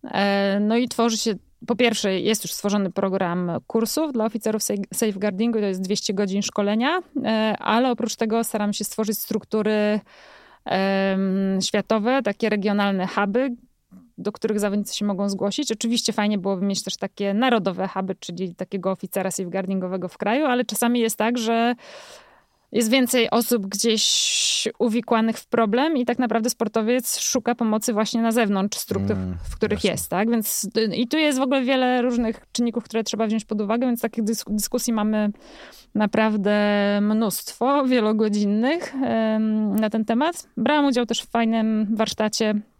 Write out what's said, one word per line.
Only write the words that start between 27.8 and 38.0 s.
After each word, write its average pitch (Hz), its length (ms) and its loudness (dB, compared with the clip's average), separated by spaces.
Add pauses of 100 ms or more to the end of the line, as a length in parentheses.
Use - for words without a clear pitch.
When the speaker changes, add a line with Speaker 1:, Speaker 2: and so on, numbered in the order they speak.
Speaker 1:
właśnie 220 300 0
na 226 100 2
zewnątrz 208 460 2
struktur, 196 380 -2
Speaker 2:
Mm, 185 200 -4 (140)
Speaker 1:
w - 60 -8
których 208 280 0
Speaker 2:
jasne. 196 60 4
Speaker 1:
jest, - 200 -4
tak? 202 200 0
Więc, 220 460 -2
y, 226 80 2
i 226 240 0
tu 302 100 0
jest 302 200 4
w 262 40 2
ogóle 269 200 2
wiele 254 400 2
różnych 233 500 0
czynników, 240 320 0
które 220 200 -2
trzeba 220 220 0
wziąć 214 180 0
pod 214 160 -4
uwagę, 226 260 0
więc 240 140 0
takich 226 240 -2
dys-, 214 200 -2 (120)
dyskusji 233 360 -2
mamy 214 380 2 (640)
naprawdę 214 580 2 (500)
mnóstwo, 226 840 0
wielogodzinnych, 220 1120 2